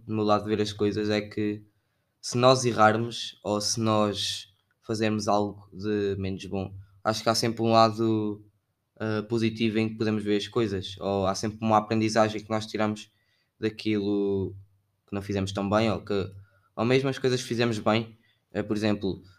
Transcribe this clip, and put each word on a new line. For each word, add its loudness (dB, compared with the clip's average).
no -4
meu 0
lado 2
de -6
ver 2
as -2
coisas, -2
é 2
que -4
se -6
nós 6
errarmos 2
ou 0
se -2
nós 0
fazermos -2
algo 0
de -2
menos -6
bom, -6
acho -2
que 2
há 2
sempre -2
um 2
lado, 4
ah, -2
positivo 0
em 0
que -8
podemos 0
ver 2
as -2
coisas, -2
ou 0
há 2
sempre -4
uma 4
aprendizagem 2
que -20
nós -2
tiramos -4
daquilo 0
que -12
não -6
fizemos -2
tão -2
bem, 2
ou -4
que, -4
ou -2
mesmo 2
as -4
coisas 0
que -10
fizemos 0
bem, 0
eh, -4
por -2
exemplo, -2